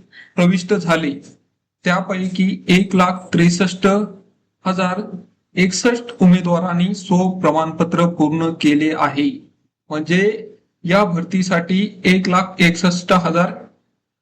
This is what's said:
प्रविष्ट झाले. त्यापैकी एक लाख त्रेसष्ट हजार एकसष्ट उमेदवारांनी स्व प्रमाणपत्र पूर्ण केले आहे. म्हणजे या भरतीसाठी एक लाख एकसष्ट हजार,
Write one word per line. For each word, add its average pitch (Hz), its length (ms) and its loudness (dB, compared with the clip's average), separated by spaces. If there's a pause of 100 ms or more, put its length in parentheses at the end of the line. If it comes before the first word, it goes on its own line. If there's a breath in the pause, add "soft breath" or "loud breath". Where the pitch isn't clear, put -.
(360 loud breath)
प्रविष्ट 185 380 2
झाले. 165 640 -2 (480)
त्यापैकी 185 840 -2
एक 190 280 2
लाख 185 220 2 (140)
त्रेसष्ट 175 540 2 (800)
हजार 185 360 -2 (520)
एकसष्ट 233 680 -2
उमेदवारांनी 175 720 2
स्व 185 360 0
प्रमाणपत्र 160 760 0
पूर्ण 165 540 0
केले 151 380 2
आहे. 143 520 -4 (400)
म्हणजे 175 640 -2 (300)
या 190 200 2
भरतीसाठी 185 1000 -2
एक 185 240 2
लाख 185 320 -2
एकसष्ट 175 520 0
हजार, 170 420 0 (680)